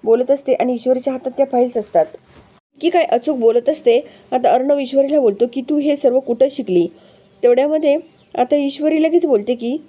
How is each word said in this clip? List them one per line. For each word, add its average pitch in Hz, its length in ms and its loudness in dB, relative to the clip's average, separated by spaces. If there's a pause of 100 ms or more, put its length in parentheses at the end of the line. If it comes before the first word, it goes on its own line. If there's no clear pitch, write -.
बोलत 240 260 2
असते 277 240 0
आणि 247 180 -2
ईश्वरीच्या 254 400 -2
हातात 254 240 -8
त्या 277 160 0
फाईल्स 247 240 0
असतात. 185 300 0 (720)
की 330 100 0
काय 339 120 2
अचूक 269 340 -2
बोलत 233 320 2
असते. 233 360 0 (280)
आता 247 180 0
अर्णव 277 280 2
ईश्वरीला 277 420 0
बोलतो 220 320 2
की, 269 80 -6
"तू 294 180 -4
हे 294 180 0
सर्व 262 240 0
कुठं 247 300 0
शिकली?" 185 360 -2 (560)
तेवढ्यामध्ये 285 540 2 (420)
आता 254 180 0
ईश्वरी 302 460 -2
लगेच 330 240 2
बोलते 233 280 0
की 240 220 -6 (120)